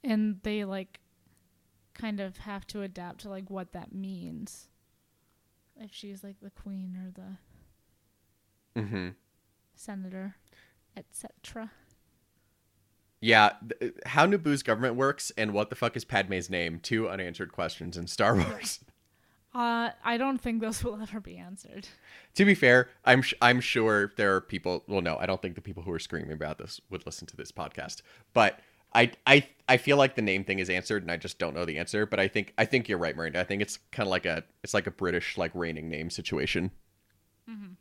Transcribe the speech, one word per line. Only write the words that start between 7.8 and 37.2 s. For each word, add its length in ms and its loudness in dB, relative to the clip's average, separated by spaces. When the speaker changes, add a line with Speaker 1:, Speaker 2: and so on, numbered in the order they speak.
Speaker 2:
Mm-hmm. 280 -6
Speaker 1:
senator, 640 -12
et 140 -20
cetera. 640 -16
Speaker 2:
Yeah, 340 8
th-, 120 -2
how 200 4
Naboo's 360 2
government 320 0
works 420 0
and 160 0
what 160 0
the 60 -10
fuck 220 -2
is 80 -8
Padme's 440 0
name? 300 -2
Two 300 -2
unanswered 420 -6
questions 460 -6
in 100 -8
Star 300 4
Wars. 480 -2
<laughs> 60 -20
Speaker 1:
Uh, 360 -2
I 140 -2
don't 200 0
think 220 -4
those 240 -4
will 160 -6
ever 200 -10
be 180 -16
answered. 500 -16
Speaker 2:
To 100 8
be 100 8
fair, 360 8
I'm 160 10
sh-, 180 -2
I'm 220 6
sure 560 2
there 180 4
are 60 0
people, 440 -4
well, 140 0
no, 160 -2
I 80 -4
don't 160 -2
think 140 -6
the 80 -12
people 200 -12
who 80 -8
are 80 -2
screaming 340 -8
about 260 -6
this 320 -14
would 160 -10
listen 220 -12
to 80 -20
this 140 -14
podcast. 520 -12
But 260 6
I, 160 6
I, 220 8
I 120 6
feel 180 4
like 200 4
the 60 -2
name 220 0
thing 140 -2
is 100 -2
answered, 340 -2
and 80 -8
I 60 -2
just 220 -10
don't 160 -4
know 100 -2
the 140 -4
answer. 260 -2
But 160 -2
I 80 4
think, 300 -4
I 80 4
think 240 0
you're 80 0
right, 180 -2
Miranda. 240 -4
I 40 0
think 180 -2
it's 160 -6
kinda 200 -2
like 160 0
a, 180 -2
it's 120 -10
like 120 2
a 60 -4
British, 460 -2
like, 160 0
reigning 340 -4
name 220 -6
situation. 600 -2